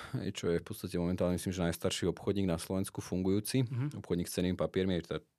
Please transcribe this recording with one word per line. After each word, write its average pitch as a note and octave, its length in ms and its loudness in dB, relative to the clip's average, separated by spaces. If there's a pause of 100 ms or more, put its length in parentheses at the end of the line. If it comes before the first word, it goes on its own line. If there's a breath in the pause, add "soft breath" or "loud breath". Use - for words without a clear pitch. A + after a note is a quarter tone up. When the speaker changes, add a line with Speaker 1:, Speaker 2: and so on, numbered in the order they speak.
(320 loud breath)
Speaker 1:
čo - 160 -6
je E2+ 100 4
v E2+ 80 -2
podstate - 300 -8
momentálne, F2+ 380 2
myslím, F2 180 -2
že F2+ 120 0
najstarší E2+ 440 0
obchodník G2 380 0
na E2+ 120 2
Slovensku F#2+ 420 -4
fungujúci. G2 640 2
Speaker 2:
Mhm. C3+ 340 -2
Speaker 1:
Obchodník F2 280 0
s - 80 -10
cennými F2+ 220 2
papiermi, F#2 440 2
teda, D#2 220 -6 (180)